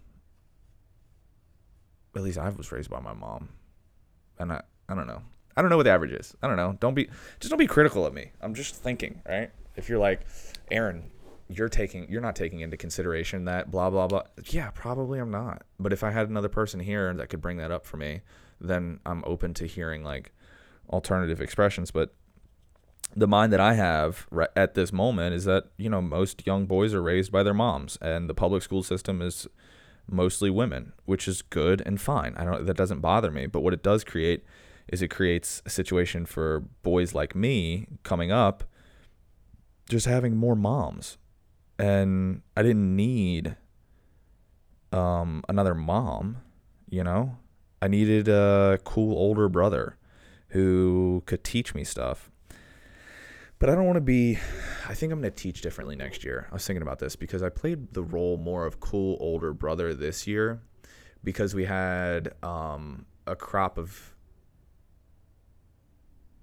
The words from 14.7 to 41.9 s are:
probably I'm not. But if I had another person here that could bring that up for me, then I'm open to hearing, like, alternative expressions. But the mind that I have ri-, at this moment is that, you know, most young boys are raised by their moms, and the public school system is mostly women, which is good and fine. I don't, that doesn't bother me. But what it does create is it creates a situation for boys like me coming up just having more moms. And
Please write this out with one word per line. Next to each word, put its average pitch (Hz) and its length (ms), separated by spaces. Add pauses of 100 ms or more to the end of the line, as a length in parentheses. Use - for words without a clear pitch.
probably 131 460
I'm 117 120
not. 104 320 (140)
But 98 140
if 95 100
I 107 100
had 110 180
another 104 180
person 101 320
here 95 340
that 73 140
could 82 140
bring 87 160
that 82 140
up 85 140
for - 120
me, 76 240 (400)
then 87 440
I'm 85 220
open 87 280
to 82 120
hearing, 80 340
like, 71 300 (580)
alternative 90 520
expressions. 98 500
But - 240 (1040)
the 104 100
mind 107 240
that 95 80
I 104 140
have 82 580
ri-, 80 240
at 95 200
this 92 180
moment 92 420
is 87 80
that, 95 220 (120)
you 107 120
know, 101 120
most 90 460
young 98 180
boys 98 280
are 95 80
raised 92 320
by 98 100
their 101 100
moms, 101 480
and 82 280
the 80 40
public 92 300
school 95 180
system 92 400
is 87 240 (640)
mostly 92 400
women, 92 440 (100)
which - 240
is 95 140
good 87 440
and 98 140
fine. 113 380
I 85 80
don't, 87 200
that 92 120
doesn't 92 240
bother 92 280
me. 71 160
But 78 140
what 76 140
it 80 100
does 104 220
create 85 400 (420)
is 92 140
it 85 80
creates 87 560
a - 40
situation 87 560
for 78 380 (180)
boys 90 320
like 73 220
me 98 520 (160)
coming 87 280
up 104 320 (1300)
just 117 180
having 123 280
more 117 200
moms. 101 640 (580)
And 98 640 (160)